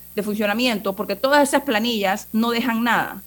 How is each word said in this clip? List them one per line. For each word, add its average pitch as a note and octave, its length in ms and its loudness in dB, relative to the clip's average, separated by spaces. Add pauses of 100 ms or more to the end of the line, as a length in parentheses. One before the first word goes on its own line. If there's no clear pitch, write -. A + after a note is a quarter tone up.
(140)
de G#3 80 -2
funcionamiento, G#3 720 -2
porque G3 220 -4
todas C#4 320 4
esas D4 140 2
planillas G#3+ 720 -2
no A3+ 180 2
dejan A#3 340 0
nada, G3 420 0